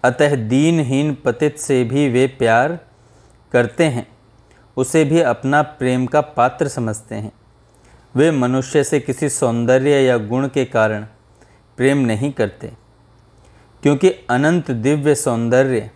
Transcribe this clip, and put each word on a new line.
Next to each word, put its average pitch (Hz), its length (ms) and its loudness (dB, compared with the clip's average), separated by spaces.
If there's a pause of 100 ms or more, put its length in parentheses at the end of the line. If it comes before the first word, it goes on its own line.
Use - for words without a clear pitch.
अतः 143 360 2
दीनहीन 139 720 0 (120)
पतित 147 320 -2
से 127 260 0
भी 135 260 0
वे 120 200 2
प्यार 123 480 0 (760)
करते 123 320 0
हैं, 123 220 -2 (720)
उसे 143 280 2
भी 160 160 2
अपना 139 400 0
प्रेम 127 440 -2
का 147 160 0
पात्र 135 460 -2
समझते 110 480 -8
हैं। 104 160 -10 (840)
वे 147 160 4
मनुष्य 131 520 0
से 147 160 -2
किसी 139 300 -4
सौंदर्य 131 720 2
या 127 160 2
गुण 120 300 -4
के 131 180 -2
कारण 107 400 -2 (720)
प्रेम 139 200 2
नहीं 123 340 -2
करते, - 400 -6 (1120)
क्योंकि 151 260 4 (200)
अनंत 147 420 0
दिव्य 139 440 0
सौंदर्य 117 800 0